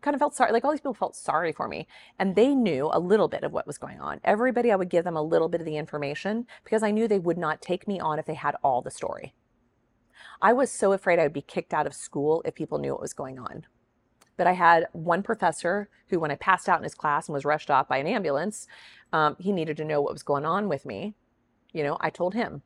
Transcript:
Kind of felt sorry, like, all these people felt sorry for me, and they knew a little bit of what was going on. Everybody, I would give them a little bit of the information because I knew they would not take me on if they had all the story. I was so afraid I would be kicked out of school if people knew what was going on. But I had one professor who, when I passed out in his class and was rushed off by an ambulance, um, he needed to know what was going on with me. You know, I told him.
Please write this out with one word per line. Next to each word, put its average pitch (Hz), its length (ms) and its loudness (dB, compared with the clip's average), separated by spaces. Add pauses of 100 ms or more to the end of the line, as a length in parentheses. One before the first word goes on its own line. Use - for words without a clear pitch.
Kind 285 140 -2
of 262 40 -4
felt 294 160 0
sorry, - 160 2
like, 233 140 2
all 285 60 2
these 302 80 -2
people 262 140 -6
felt - 220 -4
sorry 156 360 -2
for 135 160 -6
me, 80 200 -8 (320)
and 190 160 0
they 262 200 6
knew 160 380 2
a 175 60 2
little 180 280 4
bit - 160 -4
of 147 80 -4
what - 160 -4
was 147 100 -10
going - 240 -14
on. 73 220 -8
Everybody, 233 480 2
I 202 40 6
would 180 140 0
give 170 140 2
them 170 140 -4
a 151 40 0
little 160 280 2
bit 165 120 -2
of 160 40 -8
the 156 120 -6
information 151 680 -6 (180)
because 220 200 0
I 208 80 2
knew 220 160 2
they 202 120 4
would 170 180 0
not 156 240 -2
take - 260 -4
me 196 120 -4
on 151 200 -2
if 151 60 -6
they 156 80 -6
had 147 300 -2
all 127 180 4
the 131 100 -10
story. - 420 -10 (1080)
I 208 120 6
was 277 180 2
so 196 220 2
afraid 180 260 2
I 165 40 4
would 151 100 0
be 143 80 -6
kicked - 320 -8
out 151 140 0
of 143 60 -8
school 151 520 -2
if 156 100 -4
people 151 240 -4
knew 139 120 -4
what - 100 -6
was - 120 -10
going 131 260 -12
on. - 260 -14 (680)
But 175 120 2
I 180 60 4
had 170 400 6
one 170 300 0
professor 185 680 -2 (180)
who, 180 120 0
when 156 120 -2
I 139 40 -2
passed - 320 2
out 175 120 4
in - 40 -8
his 147 120 -8
class 151 320 -2
and 160 60 -6
was 139 120 -4
rushed 151 260 0
off 139 160 4
by 135 100 -2
an 139 100 -2
ambulance, 180 600 -2 (460)
um, 151 260 2
he 185 120 -2
needed 160 260 -2
to 156 80 -4
know 151 160 2
what 143 120 -2
was 151 100 -14
going 143 220 -2
on 196 220 0
with 147 180 -4
me. 139 280 -8 (580)
You 160 120 -4
know, 147 180 -2
I 156 80 -2
told 180 240 -4
him. 202 320 -6